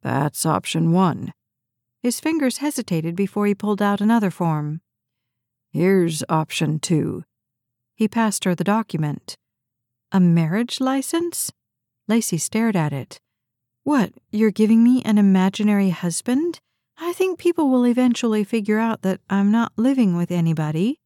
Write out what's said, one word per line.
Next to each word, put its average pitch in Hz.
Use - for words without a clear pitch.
"That's 139
option 165
one." 175
His 240
fingers 302
hesitated 175
before 202
he 208
pulled 208
out 202
another 208
form. 156
Here's 170
option 156
two. 147
He 220
passed 220
her 185
the 170
document. 170
"A 190
marriage 175
license?" 277
Lacey 208
stared 220
at 151
it. 135
"What, 277
you're 214
giving 220
me 247
an 208
imaginary 196
husband? 254
I 339
think 370
people 339
will 254
eventually 240
figure 214
out 226
that 190
I'm 196
not 226
living 233
with 175
anybody." 165